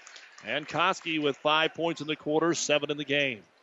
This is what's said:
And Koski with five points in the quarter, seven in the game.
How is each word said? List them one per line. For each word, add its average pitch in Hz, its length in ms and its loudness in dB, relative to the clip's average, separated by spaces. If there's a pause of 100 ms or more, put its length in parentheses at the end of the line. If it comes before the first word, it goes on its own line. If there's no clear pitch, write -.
(440)
And 135 240 -4
Koski 165 540 0
with 143 160 0
five 156 380 2
points 160 260 -4
in 147 60 -8
the 151 80 -2
quarter, 156 400 0
seven 147 340 0
in 147 80 -4
the 147 80 -6
game. 135 380 0 (200)